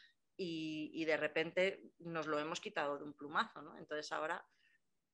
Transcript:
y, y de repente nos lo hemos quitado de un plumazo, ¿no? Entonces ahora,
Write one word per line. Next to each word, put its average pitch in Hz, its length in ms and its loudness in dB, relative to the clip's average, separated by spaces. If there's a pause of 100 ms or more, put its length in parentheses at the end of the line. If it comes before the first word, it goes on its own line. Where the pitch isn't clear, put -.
(360)
y, 160 580 -2
y 160 120 2
de 156 100 6
repente 165 680 2 (160)
nos 165 300 -2
lo 151 100 4
hemos 160 220 0
quitado 147 380 0
de 147 40 -8
un 147 120 -8
plumazo, 160 480 -2
¿no? 156 160 -14
Entonces 151 340 -6
ahora, 156 340 -2 (680)